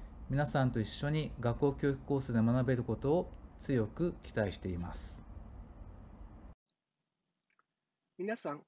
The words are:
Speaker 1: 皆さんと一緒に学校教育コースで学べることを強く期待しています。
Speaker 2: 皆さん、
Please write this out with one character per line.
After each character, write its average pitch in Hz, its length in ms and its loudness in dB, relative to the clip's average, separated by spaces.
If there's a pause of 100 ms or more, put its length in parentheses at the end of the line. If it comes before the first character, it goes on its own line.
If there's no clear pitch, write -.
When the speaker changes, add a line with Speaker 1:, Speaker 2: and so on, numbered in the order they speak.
(280)
Speaker 1:
皆 139 180 2
さ 139 180 4
ん 127 80 4
と 123 80 2
一 104 80 2
緒 - 220 -2
に 151 300 0
学 117 180 2
校 139 160 4
教 139 160 2
育 135 160 2
コ 143 120 2
ー 135 40 0
ス 123 120 -2
で 113 80 6
学 120 260 6
べ 131 80 4
る 117 80 2
こ 113 120 0
と 139 180 2
を 180 180 2 (260)
強 117 300 2
く 165 340 0
期 - 100 -12
待 104 200 2
し - 80 -6
て 95 100 -4
い 87 80 -2
ま 87 160 -4
す。 - 260 -10 (3000)
Speaker 2:
皆 208 180 -2
さ 156 180 -4
ん、 147 140 -10